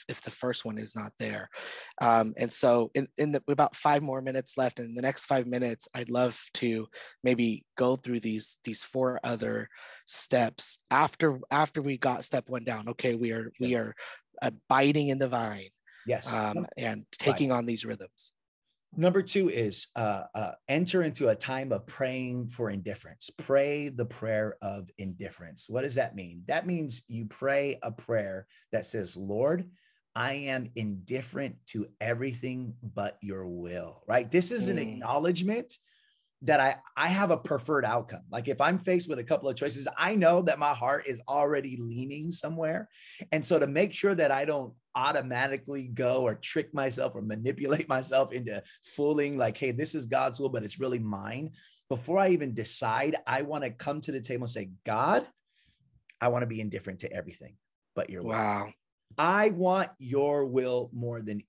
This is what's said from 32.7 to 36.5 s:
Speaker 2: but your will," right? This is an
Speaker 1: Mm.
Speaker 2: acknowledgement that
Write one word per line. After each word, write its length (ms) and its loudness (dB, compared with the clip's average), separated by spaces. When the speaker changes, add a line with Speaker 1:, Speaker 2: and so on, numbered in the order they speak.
Speaker 2:
but 360 -6
your 280 -8
will," 580 -8
right? 240 2
This 220 4
is 160 0
an 80 0
Speaker 1:
Mm. 160 -2
Speaker 2:
acknowledgement 840 0
that 180 6